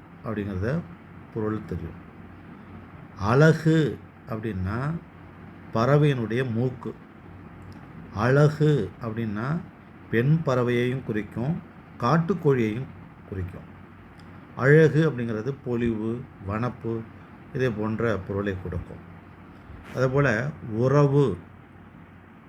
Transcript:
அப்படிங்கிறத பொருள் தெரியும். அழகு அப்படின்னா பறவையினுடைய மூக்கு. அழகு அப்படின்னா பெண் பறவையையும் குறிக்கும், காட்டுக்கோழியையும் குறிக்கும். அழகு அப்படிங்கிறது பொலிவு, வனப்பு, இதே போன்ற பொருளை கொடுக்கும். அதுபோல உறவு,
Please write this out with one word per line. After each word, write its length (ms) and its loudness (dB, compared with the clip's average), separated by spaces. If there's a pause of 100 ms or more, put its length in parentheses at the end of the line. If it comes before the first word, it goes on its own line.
(220)
அப்படிங்கிறத 480 -4 (580)
பொருள் 380 -4
தெரியும். 320 -10 (1200)
அழகு 580 6 (500)
அப்படின்னா 500 -4 (920)
பறவையினுடைய 800 2
மூக்கு. 400 -2 (1200)
அழகு 580 4 (280)
அப்படின்னா 460 -6 (640)
பெண் 240 4 (100)
பறவையையும் 600 0
குறிக்கும், 500 -4 (440)
காட்டுக்கோழியையும் 920 2 (380)
குறிக்கும். 420 -10 (880)
அழகு 460 6
அப்படிங்கிறது 480 -2 (120)
பொலிவு, 480 -2 (360)
வனப்பு, 480 -4 (580)
இதே 180 0
போன்ற 480 -2
பொருளை 360 -2
கொடுக்கும். 460 -8 (920)
அதுபோல 340 2 (480)
உறவு, 480 4 (1200)